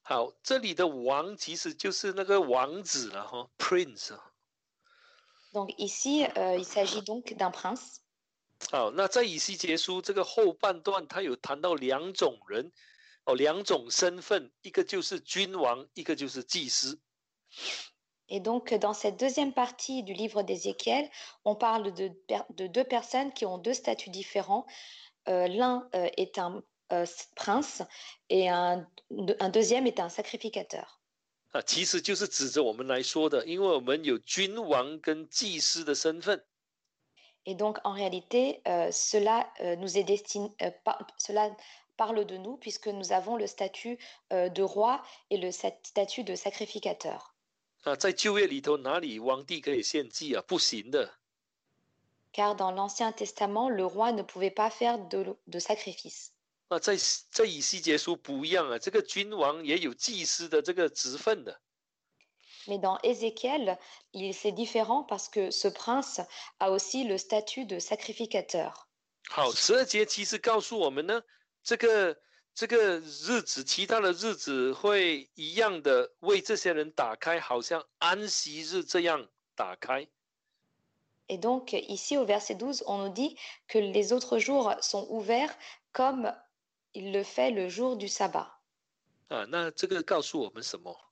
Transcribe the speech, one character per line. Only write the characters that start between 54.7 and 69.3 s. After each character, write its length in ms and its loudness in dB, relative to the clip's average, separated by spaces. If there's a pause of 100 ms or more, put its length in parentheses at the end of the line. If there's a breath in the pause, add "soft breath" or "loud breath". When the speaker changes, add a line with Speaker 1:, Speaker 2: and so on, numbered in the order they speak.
Speaker 2:
de, 260 -4 (120)
de 120 -8
sacrifice. 680 -6 (400)
Speaker 1:
啊， 100 0
在， 160 2 (340)
在 140 2
以 160 0
西 220 -2
结 160 4
书 180 0
不 300 -6
一 60 -2
样 180 4
啊， 100 -2
这 100 -4
个 120 4
君 340 -4
王 300 2
也 140 2
有 140 -2
祭 300 -4
司 240 -2
的 140 4
这 120 -2
个 140 4
职 300 -4
分 260 0
的。 160 -12 (1080 loud breath)
Speaker 2:
Mais 120 -2
dans 220 2
Ézéchiel, 760 0 (360 loud breath)
il, 200 -6
c'est 200 -2
différent 500 2
parce 240 -6
que 240 0
ce 160 0
prince 540 -2 (380 loud breath)
a 100 2
aussi 340 0
le 140 0
statut 480 -2
de 140 -6
sacrificateur. 920 -4 (560)
Speaker 1:
好， 240 2